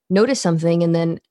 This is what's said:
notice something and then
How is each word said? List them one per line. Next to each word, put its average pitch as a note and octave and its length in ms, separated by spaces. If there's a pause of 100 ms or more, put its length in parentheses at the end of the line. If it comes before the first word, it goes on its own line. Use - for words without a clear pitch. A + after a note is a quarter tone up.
notice G#3+ 320
something E3+ 420
and E3+ 120
then E3 260 (100)